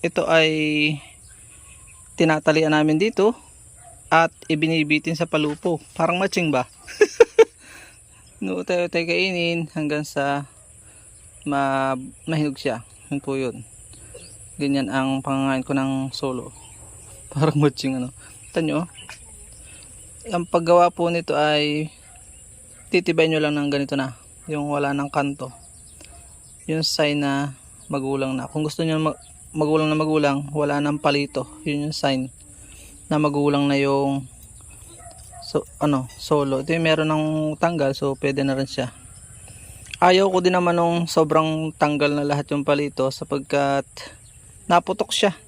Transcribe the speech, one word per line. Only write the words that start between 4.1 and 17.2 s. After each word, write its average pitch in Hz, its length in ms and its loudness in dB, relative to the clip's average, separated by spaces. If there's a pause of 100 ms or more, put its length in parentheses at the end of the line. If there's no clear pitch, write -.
ibinibitin 156 640 0
sa 165 160 -4
palupo. 151 480 -2 (160)
Parang 165 240 -2
matching 185 320 -2
ba? 131 200 0
<laughs> - 560 4 (1200)
Nuutay-utay 175 600 -2
kainin 170 680 -2
hanggang 151 300 -2
sa 143 400 -2 (1040)
ma-, 135 500 0 (300)
mahinog 151 320 -2
siya. 117 240 -4 (260)
Yun 143 140 -4
po 135 160 -4
yun. 123 240 -6 (960)
Ganyan 139 320 0
ang 135 320 -2
pangangain 135 400 -2
ko - 80 -8
ng 135 400 -2
solo. 127 400 -6 (380)
<laughs> - 440 -20